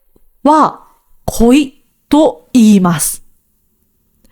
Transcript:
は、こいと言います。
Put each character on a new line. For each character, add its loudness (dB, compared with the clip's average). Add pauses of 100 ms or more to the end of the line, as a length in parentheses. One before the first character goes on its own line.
(420)
は、 0 (380)
こ 0
い -4 (240)
と -2
言 2
い 2
ま -2
す。 -10 (1080)